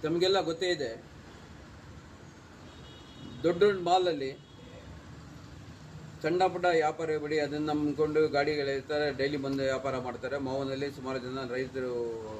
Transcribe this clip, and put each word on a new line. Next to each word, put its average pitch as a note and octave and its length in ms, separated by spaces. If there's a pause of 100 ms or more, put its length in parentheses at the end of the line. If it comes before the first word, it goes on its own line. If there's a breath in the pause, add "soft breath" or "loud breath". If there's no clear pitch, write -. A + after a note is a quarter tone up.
ತಮಗೆಲ್ಲ F3+ 380
ಗೊತ್ತೇ E3 280
ಇದೆ, C#3+ 340 (2500)
ದೊಡ್ಡ F3 200
ದೊಡ್ಡ G3+ 160
ಮಾಲಲ್ಲಿ E3+ 640 (1800)
ಸಣ್ಣ F3+ 260
ಪುಟ್ಟ F3 180
ವ್ಯಾಪಾರ D#3 520
ಬಿಡಿ, D3+ 220
ಅದನ್ನ D3 300
ನಂಬ್ಕೊಂಡು D3+ 580
ಗಾಡಿಗಳು C#3+ 480
ಇರ್ತಾರೆ, C#3+ 420
ಡೈಲಿ C#3+ 200
ಬಂದು C3+ 260
ವ್ಯಾಪಾರ C3 340
ಮಾಡ್ತಾರೆ. B2 400
ಮಾವನಲ್ಲಿ C3+ 540
ಸುಮಾರು C3 280
ಜನ B2+ 340
ರೈತರು, B2+ 400 (460)